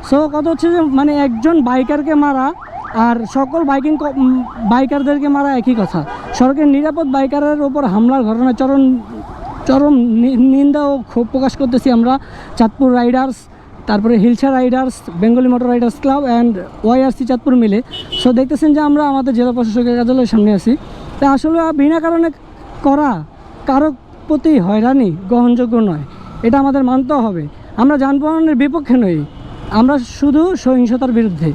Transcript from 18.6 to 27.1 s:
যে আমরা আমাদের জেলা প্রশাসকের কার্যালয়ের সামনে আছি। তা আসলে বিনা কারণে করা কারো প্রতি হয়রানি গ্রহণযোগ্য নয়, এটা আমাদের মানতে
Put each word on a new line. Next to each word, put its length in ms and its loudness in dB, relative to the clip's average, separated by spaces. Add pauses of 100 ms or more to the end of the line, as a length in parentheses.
যে 60 2
আমরা 280 2
আমাদের 260 0
জেলা 180 0
প্রশাসকের 460 0
কার্যালয়ের 300 0
সামনে 260 2
আছি। 240 0 (420)
তা 120 2
আসলে 460 0
বিনা 220 2
কারণে 300 0 (540)
করা 400 0 (420)
কারো 280 2 (340)
প্রতি 320 2
হয়রানি 560 2 (140)
গ্রহণযোগ্য 480 2
নয়, 220 0 (440)
এটা 160 2
আমাদের 240 2
মানতে 300 0